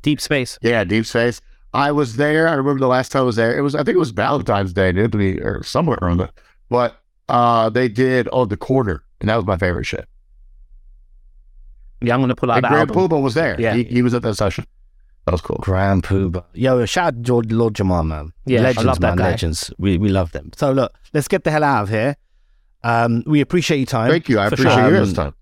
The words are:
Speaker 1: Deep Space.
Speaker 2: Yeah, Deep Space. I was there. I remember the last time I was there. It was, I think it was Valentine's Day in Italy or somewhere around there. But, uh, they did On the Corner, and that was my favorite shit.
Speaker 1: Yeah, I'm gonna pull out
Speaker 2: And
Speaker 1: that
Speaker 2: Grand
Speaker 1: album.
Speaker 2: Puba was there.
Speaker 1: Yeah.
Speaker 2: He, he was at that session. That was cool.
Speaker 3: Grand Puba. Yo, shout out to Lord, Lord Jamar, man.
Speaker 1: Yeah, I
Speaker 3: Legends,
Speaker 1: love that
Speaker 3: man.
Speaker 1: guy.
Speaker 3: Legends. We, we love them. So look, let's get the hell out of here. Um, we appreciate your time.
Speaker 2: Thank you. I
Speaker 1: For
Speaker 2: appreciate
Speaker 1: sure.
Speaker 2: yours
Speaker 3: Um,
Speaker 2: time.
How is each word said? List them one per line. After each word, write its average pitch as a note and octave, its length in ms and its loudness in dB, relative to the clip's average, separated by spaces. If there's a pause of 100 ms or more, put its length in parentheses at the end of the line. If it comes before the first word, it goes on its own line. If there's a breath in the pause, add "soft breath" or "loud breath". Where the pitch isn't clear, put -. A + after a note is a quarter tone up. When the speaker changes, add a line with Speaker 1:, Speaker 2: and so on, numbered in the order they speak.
Speaker 1:
Deep D3+ 180 0
Space. C3+ 400 -4
Speaker 2:
Yeah, A#2 240 2
Deep A2 200 0
Space. A#2+ 360 -2 (320)
I C#3+ 180 0
was C#3+ 240 0
there. D3+ 320 2
I E3 60 2
remember C#3 260 0
the C3+ 80 2
last B2+ 240 0
time C3+ 100 0
I B2+ 40 2
was A#2 100 0
there. A#2 220 2
It C#3+ 40 0
was, C#3+ 140 -2
I - 40 -2
think - 160 0
it F3+ 40 4
was C3 120 -2
Valentine's G#2+ 600 -2
Day F#2+ 180 2
in F2+ 80 0
Italy G2+ 440 0
or - 220 -4
somewhere D3+ 380 -2
around F2 180 0
there. F#2 100 -4 (400 soft breath)
But, A#2+ 280 -2 (300)
uh, A#2 420 2
they B2 200 0
did B2+ 400 0
On B2+ 180 0
the G2+ 100 -4
Corner, A#2+ 460 -2 (160)
and G2+ 100 -2
that A2 60 0
was G2+ 100 -2
my F#2+ 120 0
favorite F2+ 280 -2
shit. - 220 -10 (1900)
Speaker 1:
Yeah, A#2+ 120 0
I'm C3 80 2
gonna B2+ 140 0
pull B2 160 -2
out A2+ 60 4
Speaker 2:
And C3 80 2
Speaker 1:
that C3+ 60 0
Speaker 2:
Grand D3 200 2
Speaker 1:
album. F#3 180 0
Speaker 2:
Puba D#3 120 0
was B2+ 120 0
there. C3+ 260 -2
Speaker 1:
Yeah. A2+ 140 0
Speaker 2:
He, A#2+ 120 0
he B2 160 0
was B2 120 2
at A#2+ 80 -2
that A2+ 140 -4
session. - 300 -4 (600)
That - 60 0
was F2+ 100 0
cool. - 200 -6
Speaker 3:
Grand G2 420 0
Puba. F#2 400 -2 (100)
Yo, B2 320 2
shout F3 300 0
out A#2 80 -10
to B2 100 0
Lord, A#2 180 0
Lord A2+ 220 2
Jamar, F2+ 320 0
man. D#2 260 -6 (140)
Speaker 1:
Yeah, B2 140 2
I A#2+ 40 4
Speaker 3:
Legends, A#2+ 220 0
Speaker 1:
love C3 160 0
that B2+ 80 2
Speaker 3:
man. F2+ 80 -2
Speaker 1:
guy. F2+ 140 0
Speaker 3:
Legends. D#2+ 460 -4
We, F#2 200 2
we G#2 120 2
love F#2+ 220 0
them. D2 240 -12
So C#3 160 0
look, C3 220 0 (200)
let's D3 140 -2
get F#3 160 0
the D#3+ 80 0
hell D3+ 120 2
out C3 200 2
of G2 60 -4
here. A2+ 260 0 (680)
Um, A#2 420 2
we D3+ 160 2
appreciate E3 360 0
your C3 100 0
time. A#2+ 240 0
Speaker 2:
Thank E3 180 -2
you. A2 100 2
I G2+ 100 0
Speaker 1:
For - 60 0
Speaker 2:
appreciate A2 200 2
Speaker 1:
sure. A2 200 4
Speaker 2:
yours G#2 140 2
Speaker 3:
Um, F2 60 -4
Speaker 2:
time. D2 260 -4